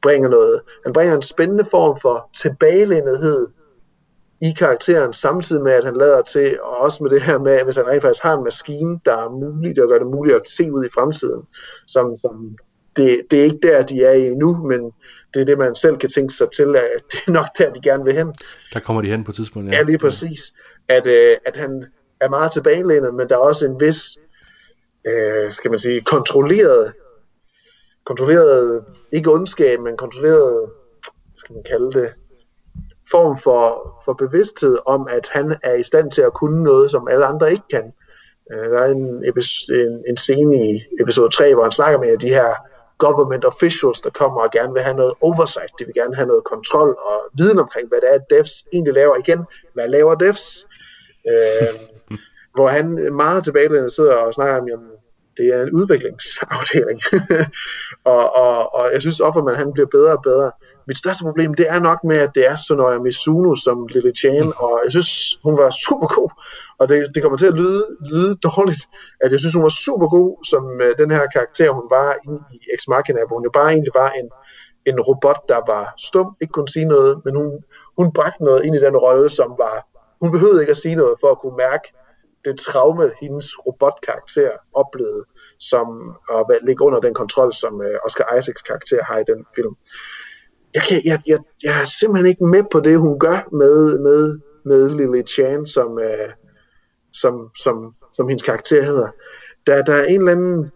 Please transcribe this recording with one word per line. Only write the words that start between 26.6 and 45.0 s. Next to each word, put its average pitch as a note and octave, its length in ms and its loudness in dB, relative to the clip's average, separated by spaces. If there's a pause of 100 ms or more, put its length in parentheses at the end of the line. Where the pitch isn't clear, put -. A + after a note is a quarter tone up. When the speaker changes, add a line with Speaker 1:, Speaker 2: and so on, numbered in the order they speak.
Speaker 1:
kontrolleret, B2+ 800 4 (280)
ikke D#3 200 2
ondskab, D3+ 480 2
men A#2 160 -8
kontrolleret, C3 640 2
hvad - 800 -16
skal - 160 -20
man G#2+ 100 -18
kalde B2+ 280 -2
det, B2+ 160 0 (1000)
form D#3+ 280 2
for, A#2+ 560 0 (100)
for C3+ 80 -4
bevidsthed C3+ 720 0
om, C3+ 240 -2
at A#2+ 200 -6
han D3+ 320 -4
er B2+ 120 -2
i A#2+ 80 0
stand D#3 280 0
til D3 120 -4
at B2 120 0
kunne D#3 280 -2
noget, C#3 280 4
som B2+ 180 -4
alle C3 180 2
andre D#3 260 0
ikke G#3 180 -4
kan. B2 220 -6 (600)
Øh, A2+ 180 -8
der A#2+ 100 0
er B2+ 120 2
en C3 320 -6
epis-, B2 500 -4
en, A#2 340 -2
en B2 80 -4
scene C3+ 540 2
i G#2+ 120 -4 (180)
episode A#2 300 2
tre, C#3+ 240 4
hvor A#2 80 4
han A2+ 100 2
snakker D3 260 2
med A#2 200 0
de A#2+ 100 -4
her B2+ 260 2 (440)
government C#3 460 0
officials, C3+ 560 0
der - 100 -6
kommer B2+ 300 -2
og A2+ 100 0
gerne B2 220 -2
vil C3 100 -2
have C3 140 -4
noget B2+ 240 0